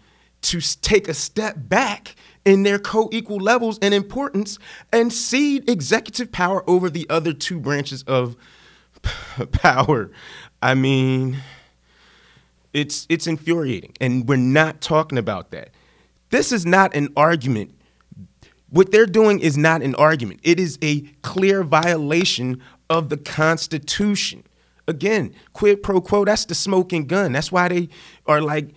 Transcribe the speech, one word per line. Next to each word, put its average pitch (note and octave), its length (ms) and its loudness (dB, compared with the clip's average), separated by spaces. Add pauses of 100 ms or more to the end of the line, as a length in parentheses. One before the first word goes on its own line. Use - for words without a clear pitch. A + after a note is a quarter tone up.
(420)
to - 160 -2
s-, - 180 -4
take G3+ 320 0
a D#3+ 60 -4
step - 440 -6
back G3+ 600 -2 (260)
in G3 200 6
their G3+ 160 2
co-equal A3 600 -2
levels A3+ 420 0
and G3+ 120 2
importance G3+ 640 -4 (320)
and A#3 220 2
cede C#4 560 0
executive A3 640 -4
power F3+ 360 -2
over F3+ 200 2
the D#3 200 -8
other D#3+ 220 -2
two D#3+ 300 -6
branches C#3 420 -6
of B2+ 320 -2 (360)
<laughs> - 320 -20
p-, - 500 -8
power. B2+ 580 2 (500)
I B2+ 120 2
mean, C3 640 0 (1300)
it's, D3 380 -4
it's E3 160 -2
infuriating, D#3 760 -4
and B2+ 300 -2
we're C#3 60 4
not C#3+ 440 2
talking D#3 380 0
about G2+ 320 -6
that. - 220 -16 (580)
This B3+ 220 0
is F#3+ 160 -2
not F#3 260 4
an C#3+ 240 -2
argument. C3+ 560 0 (960)
What F#3+ 220 4
they're G#3+ 160 6
doing G#3 320 4
is D3 180 2
not D#3+ 240 4
an C3 140 -2
argument. D3 480 2
It E3+ 160 4
is E3+ 240 -2
a D3 180 -2 (220)
clear F#3+ 400 0
violation D#3 1000 0 (260)
of D#3+ 220 0
the D3 80 -4
Constitution. D#3+ 1300 -4 (440)
Again, E3 460 -2 (200)
quid G3+ 280 4
pro G3 180 0
quo, G3+ 260 0
that's G#3 200 0
the F3 80 -6
smoking F3+ 540 0
gun. F3 240 0
That's C#3 200 -4
why F3+ 180 0
they F3 200 -2 (380)
are D3+ 120 4
like, D3+ 380 -4